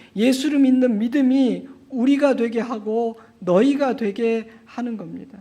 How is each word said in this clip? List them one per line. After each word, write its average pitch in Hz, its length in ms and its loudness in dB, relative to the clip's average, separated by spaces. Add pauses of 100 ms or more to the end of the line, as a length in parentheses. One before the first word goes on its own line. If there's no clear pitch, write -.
(160)
예수를 262 420 0
믿는 254 400 4
믿음이 254 680 0 (220)
우리가 269 440 2
되게 233 240 -2
하고 226 600 -4 (180)
너희가 254 560 2
되게 226 560 -4 (140)
하는 240 320 -8
겁니다. 175 440 -14